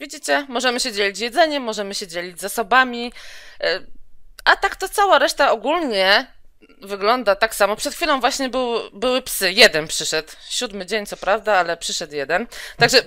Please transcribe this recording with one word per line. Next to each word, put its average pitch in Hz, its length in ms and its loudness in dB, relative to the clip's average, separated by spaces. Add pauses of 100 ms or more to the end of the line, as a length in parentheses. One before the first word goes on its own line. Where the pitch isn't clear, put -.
Widzicie? 285 480 -4
Możemy 247 320 -2
się 247 120 -4
dzielić 202 260 -2
jedzeniem, 285 440 0
możemy 208 320 -6
się 202 120 -8
dzielić 175 340 -10
zasobami. 240 720 0 (480)
E, 170 200 -2 (640)
a 349 120 6
tak - 200 -2
to 381 120 -6
cała 381 300 4
reszta 294 340 2
ogólnie 226 760 2 (540)
wygląda 202 560 0
tak 220 180 0
samo. 202 220 2
Przed - 180 -6
chwilą 302 260 0
właśnie 262 280 0
był, 240 440 -2
były 254 300 -2
psy. 185 300 -2
Jeden 190 360 6
przyszedł. 160 400 -4 (200)
Siódmy 196 380 -6
dzień, 208 200 -2
co - 100 -10
prawda, 202 400 2
ale 170 200 2
przyszedł 170 380 -8
jeden. 151 320 -2 (300)
Także 240 300 4